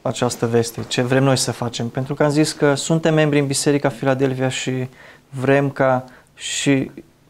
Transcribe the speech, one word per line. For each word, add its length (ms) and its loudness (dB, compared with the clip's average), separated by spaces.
această 460 -2
veste? 400 0
Ce 140 -2
vrem 220 2
noi 140 4
să 140 -2
facem? 380 -6
Pentru 240 -6
că 100 0
am 60 4
zis 220 2
că 240 2
suntem 380 0
membri 260 2
în 80 0
Biserica 420 0
Philadelphia 600 0
și 380 -4
vrem 400 2
ca 360 0
și, 560 -2